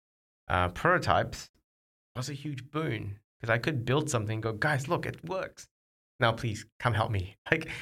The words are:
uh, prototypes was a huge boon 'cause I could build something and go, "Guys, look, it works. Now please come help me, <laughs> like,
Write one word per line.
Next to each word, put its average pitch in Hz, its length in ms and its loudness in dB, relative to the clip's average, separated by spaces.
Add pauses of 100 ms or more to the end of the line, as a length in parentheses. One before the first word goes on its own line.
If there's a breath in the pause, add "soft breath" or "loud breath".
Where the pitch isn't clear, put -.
(480)
uh, 90 200 4
prototypes 110 840 2 (680)
was 127 120 -6
a 147 60 -6
huge 139 360 -8
boon 110 480 -4 (220)
'cause 113 100 -2
I 113 80 6
could 120 260 0
build 147 260 2
something 110 240 0
and 110 80 -4
go, 110 100 -2
"Guys, 143 360 0
look, 170 180 0
it 113 180 -8
works. - 440 -8 (500)
Now 117 140 4
please 110 340 -4 (140)
come 120 120 2
help 107 180 2
me, 95 320 -2
<laughs> - 80 -14
like, 160 180 2 (140)